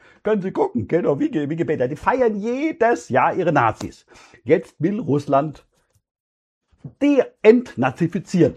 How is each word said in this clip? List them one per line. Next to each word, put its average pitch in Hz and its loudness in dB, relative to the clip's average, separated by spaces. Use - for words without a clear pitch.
Können 214 0
Sie 185 -6
gucken, - -2
geht 175 0
auf 143 0
Wiki-, 151 -4
Wikipedia. 156 -2
Die 147 -6
feiern 226 -2
jedes 240 -2
Jahr 127 2
ihre 170 -2
Nazis. - -2
Jetzt 165 0
will 202 -2
Russland 143 -2
die 285 4
entnazifizieren. 170 2